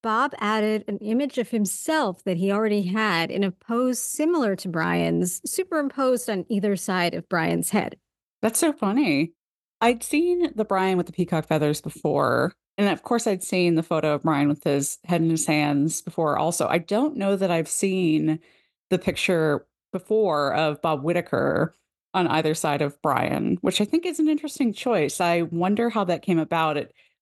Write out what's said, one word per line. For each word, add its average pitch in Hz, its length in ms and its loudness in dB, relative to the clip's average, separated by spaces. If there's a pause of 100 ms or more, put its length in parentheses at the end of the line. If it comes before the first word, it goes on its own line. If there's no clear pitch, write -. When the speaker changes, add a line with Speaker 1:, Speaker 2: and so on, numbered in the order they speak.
Speaker 1:
Bob 233 360 0
added 214 480 0
an 202 120 -6
image 247 400 -2
of 233 120 -4
himself 220 760 -2
that 185 120 -2
he 196 160 0
already 208 300 0
had 180 480 0
in 202 120 -2
a 190 80 0
pose 240 480 -2
similar 302 580 0
to 190 120 -10
Brian's, 170 720 0 (100)
superimposed 277 760 -2
on 196 220 -4
either 202 260 0
side 180 380 -2
of 170 160 -10
Brian's 170 400 0
head. - 260 -2 (460)
Speaker 2:
That's 226 160 0
so 311 160 2
funny. 202 580 0 (480)
I'd 240 220 2
seen 349 520 0
the 214 120 -2
Brian 190 320 2
with 175 80 0
the 175 60 -14
peacock 170 340 -2
feathers 151 340 2
before. 143 720 0 (240)
And 202 140 2
of - 140 -4
course, 233 220 0
I'd 190 160 0
seen 175 340 2
the 160 60 2
photo 156 340 0
of 143 80 -6
Brian 147 240 2
with 147 160 -2
his 139 400 0
head 170 180 0
in 165 80 2
his 160 160 0
hands 147 560 0
before 160 340 -2
also. 160 320 0
I 170 100 0
don't 220 380 -2
know 196 200 0
that 190 140 0
I've 165 180 0
seen 160 720 0 (500)
the 185 80 2
picture 160 680 0 (260)
before 175 600 0
of 151 300 0
Bob 151 220 0
Whitaker 160 680 0 (420)
on 180 120 2
either 156 260 0
side 151 300 -2
of 143 180 -4
Brian, - 600 0
which - 200 0
I 208 40 2
think 320 200 0
is 349 140 -4
an 311 100 2
interesting 294 440 0
choice. 196 480 0
I 175 220 2
wonder 180 460 0
how 226 140 0
that 175 200 -2
came 170 180 2
about. 156 360 0
It 143 160 -6 (300)